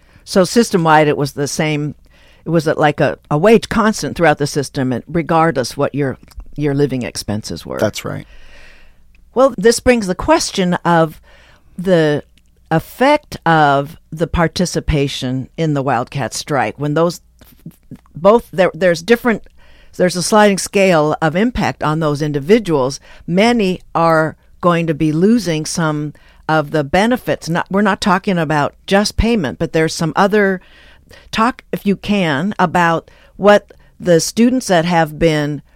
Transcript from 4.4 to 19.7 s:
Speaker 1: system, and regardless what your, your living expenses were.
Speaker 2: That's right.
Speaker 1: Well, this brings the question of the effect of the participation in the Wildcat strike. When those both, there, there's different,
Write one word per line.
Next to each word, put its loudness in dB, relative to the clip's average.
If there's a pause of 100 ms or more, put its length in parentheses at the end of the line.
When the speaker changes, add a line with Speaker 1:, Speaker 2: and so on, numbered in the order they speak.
Speaker 1:
system, -4
and -6
regardless 0
what -4
your, -4 (360)
your -2
living 0
expenses -8
were. -8
Speaker 2:
That's -4
right. -10 (1040)
Speaker 1:
Well, 2
this 2
brings 0
the -2
question 0 (100)
of 2 (560)
the 2 (480)
effect 0
of 2 (120)
the -6
participation -2
in -2
the -2
Wildcat -4
strike. -4
When -4
those 0 (920)
both, 2
there, 0
there's 0
different, 0 (500)